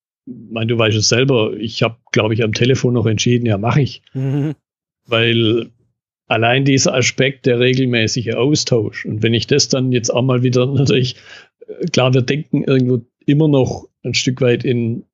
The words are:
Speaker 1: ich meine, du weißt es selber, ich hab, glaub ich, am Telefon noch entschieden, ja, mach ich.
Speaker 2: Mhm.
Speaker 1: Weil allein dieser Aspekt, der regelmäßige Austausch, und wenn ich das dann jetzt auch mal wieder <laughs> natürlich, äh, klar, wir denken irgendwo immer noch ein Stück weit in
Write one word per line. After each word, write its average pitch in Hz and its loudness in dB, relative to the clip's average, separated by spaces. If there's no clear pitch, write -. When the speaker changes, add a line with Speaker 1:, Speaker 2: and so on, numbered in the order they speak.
Speaker 1:
ich 120 -18
meine, 113 -4
du 117 0
weißt 113 4
es 104 0
selber, 117 2
ich 110 -6
hab, 117 -2
glaub 113 0
ich, 113 -2
am 107 -2
Telefon 123 0
noch 113 0
entschieden, 120 0
ja, 107 0
mach 110 -2
ich. - -2
Speaker 2:
Mhm. 139 -2
Speaker 1:
Weil 117 0
allein 117 2
dieser 135 2
Aspekt, 131 -2
der 120 2
regelmäßige 123 0
Austausch, 120 0
und 110 -6
wenn 117 2
ich 113 0
das - 0
dann 127 0
jetzt 120 -2
auch 123 0
mal 127 0
wieder 123 2
<laughs> - -
natürlich, 135 0
äh, - -8
klar, 127 2
wir 131 2
denken 143 -4
irgendwo 127 0
immer 151 2
noch 135 0
ein 120 -4
Stück 127 -2
weit 120 0
in 120 -2